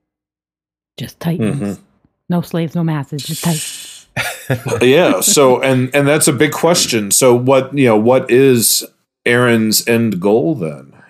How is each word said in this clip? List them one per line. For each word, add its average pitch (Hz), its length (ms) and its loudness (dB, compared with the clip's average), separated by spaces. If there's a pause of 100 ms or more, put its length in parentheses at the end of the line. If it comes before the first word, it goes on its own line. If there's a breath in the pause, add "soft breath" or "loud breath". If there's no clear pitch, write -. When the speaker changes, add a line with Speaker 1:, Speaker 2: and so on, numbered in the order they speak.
(1000)
Speaker 1:
Just - 220 -14
titans. 127 400 -4 (180)
Speaker 2:
Mm-hmm. - 40 -20 (460)
Speaker 1:
No 175 140 -2
slaves, 165 320 -6
no 175 100 -2
masters, 151 400 -6
just - 180 -10
titans. - 640 -6 (100)
Speaker 2:
<laughs> - 680 -6
Yeah. 143 400 4
So, 131 400 4
and, 131 320 0
and 143 120 2
that's 147 220 2
a 156 60 2
big 147 180 0
question. 123 580 -2
So 123 240 4
what, 131 420 0
you 139 100 2
know, 110 120 4
what 123 320 2
is 123 540 2 (400)
Eren's 117 640 0
end 113 320 0
goal 117 340 0
then? 76 360 -10 (200)